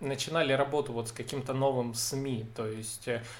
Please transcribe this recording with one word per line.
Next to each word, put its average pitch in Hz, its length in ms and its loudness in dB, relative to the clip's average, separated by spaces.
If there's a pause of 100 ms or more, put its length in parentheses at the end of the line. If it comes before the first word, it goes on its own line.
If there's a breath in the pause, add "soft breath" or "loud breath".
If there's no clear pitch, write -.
начинали 143 520 2
работу 139 400 4
вот 117 160 -2
с - 40 -8
каким-то 131 420 -4
новым 127 400 2
сми? 131 520 -2 (100)
То 113 100 -2
есть, 110 420 -6
э, 117 140 0 (160 loud breath)